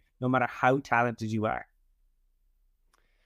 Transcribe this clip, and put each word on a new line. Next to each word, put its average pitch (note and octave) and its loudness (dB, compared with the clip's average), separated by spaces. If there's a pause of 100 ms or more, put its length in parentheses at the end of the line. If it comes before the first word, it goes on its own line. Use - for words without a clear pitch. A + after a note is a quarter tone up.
(220)
no B2+ -2
matter B2+ 2
how C3+ 2
talented A#2 0
you G#2+ 0
are. - -4 (1600)